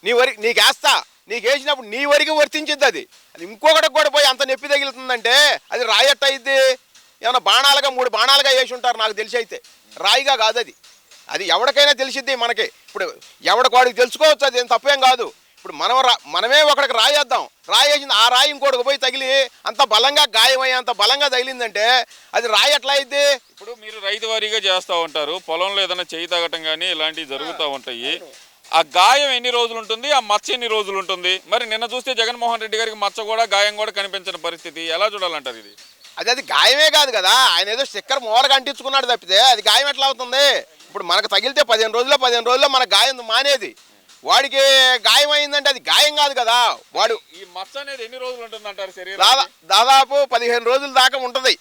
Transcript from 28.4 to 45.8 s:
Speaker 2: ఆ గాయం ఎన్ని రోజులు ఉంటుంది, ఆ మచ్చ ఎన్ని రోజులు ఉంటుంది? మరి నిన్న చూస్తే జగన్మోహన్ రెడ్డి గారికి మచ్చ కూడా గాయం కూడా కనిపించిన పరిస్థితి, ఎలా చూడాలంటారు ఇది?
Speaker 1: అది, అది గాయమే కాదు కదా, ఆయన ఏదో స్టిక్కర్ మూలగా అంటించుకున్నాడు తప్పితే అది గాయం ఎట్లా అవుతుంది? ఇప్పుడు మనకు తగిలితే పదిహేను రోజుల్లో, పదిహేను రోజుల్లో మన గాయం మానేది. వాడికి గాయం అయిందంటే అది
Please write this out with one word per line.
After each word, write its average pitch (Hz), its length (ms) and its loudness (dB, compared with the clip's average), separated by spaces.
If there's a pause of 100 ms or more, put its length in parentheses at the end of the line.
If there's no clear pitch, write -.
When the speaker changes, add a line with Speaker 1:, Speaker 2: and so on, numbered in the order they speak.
Speaker 2:
ఆ 160 60 4
గాయం 202 520 2
ఎన్ని 247 180 -4
రోజులు 233 280 -2
ఉంటుంది, 226 340 -6
ఆ 277 80 2
మచ్చ 208 340 -2
ఎన్ని 240 140 -6
రోజులు 208 300 -4
ఉంటుంది? 185 500 -4
మరి 233 180 -2
నిన్న 220 300 -6
చూస్తే 254 180 -6
జగన్మోహన్ 233 480 -4
రెడ్డి 220 160 -8
గారికి 220 200 -6
మచ్చ 202 260 -6
కూడా 220 200 -2
గాయం 208 320 0
కూడా 214 160 -6
కనిపించిన 190 440 -8
పరిస్థితి, 165 460 -10
ఎలా 165 240 -2
చూడాలంటారు 170 500 -6
ఇది? 104 180 -20 (440)
Speaker 1:
అది, 185 140 -4
అది 254 100 -2
గాయమే 240 480 2
కాదు 294 220 2
కదా, 196 200 0
ఆయన 202 380 2
ఏదో 247 160 -4
స్టిక్కర్ 262 340 -6
మూలగా 254 360 2
అంటించుకున్నాడు 269 500 -4
తప్పితే 202 340 0
అది 240 220 4
గాయం 226 280 2
ఎట్లా 277 160 -4
అవుతుంది? 254 520 0
ఇప్పుడు - 460 -12
మనకు 185 240 -2
తగిలితే 254 360 0
పదిహేను 220 300 0
రోజుల్లో, 262 240 2
పదిహేను 240 280 0
రోజుల్లో 254 220 2
మన 262 160 2
గాయం 226 340 2
మానేది. 233 580 -2 (480)
వాడికి 247 340 2 (380)
గాయం 240 360 2
అయిందంటే 285 380 0
అది 262 100 -2